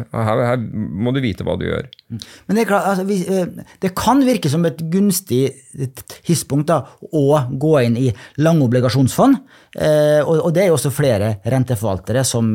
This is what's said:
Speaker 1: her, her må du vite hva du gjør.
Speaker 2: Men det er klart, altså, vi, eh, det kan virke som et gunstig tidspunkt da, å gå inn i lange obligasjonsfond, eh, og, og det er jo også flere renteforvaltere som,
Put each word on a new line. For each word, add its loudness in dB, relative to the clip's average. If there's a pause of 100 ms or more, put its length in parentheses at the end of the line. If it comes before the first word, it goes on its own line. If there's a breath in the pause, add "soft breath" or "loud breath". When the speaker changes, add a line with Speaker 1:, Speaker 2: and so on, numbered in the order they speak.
(140)
Speaker 1:
her, 0
her -2
må -4
du -2
vite -4
hva -4
du -6
gjør. -4 (580 loud breath)
Speaker 2:
Men -2
det 2
er -2
klart, 0
altså, -4
vi, -2 (100)
eh, -4 (180 loud breath)
det -2
kan 2
virke 0
som 0
et -6 (140)
gunstig 0 (880)
tidspunkt -2
da, 2 (260 loud breath)
å 2 (100)
gå 0 (160)
inn 0
i 0 (260 loud breath)
lange 4
obligasjonsfond, 2 (400 loud breath)
eh, 4
og, 2
og 0
det 2
er 4
jo 4
også -2
flere 0 (100)
renteforvaltere -2
som, 0